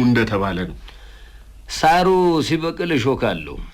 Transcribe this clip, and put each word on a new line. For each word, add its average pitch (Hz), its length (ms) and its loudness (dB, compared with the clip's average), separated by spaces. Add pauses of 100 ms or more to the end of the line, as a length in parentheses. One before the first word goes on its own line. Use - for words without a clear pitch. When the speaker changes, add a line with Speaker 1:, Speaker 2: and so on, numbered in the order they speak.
Speaker 1:
እንደተባለ 110 640 2
ነው። 87 120 -12 (920)
Speaker 2:
ሳሩ 175 380 4 (340)
ሲበቅል 165 500 -4
እሾክ 127 320 0
አለው። 80 340 -4 (160)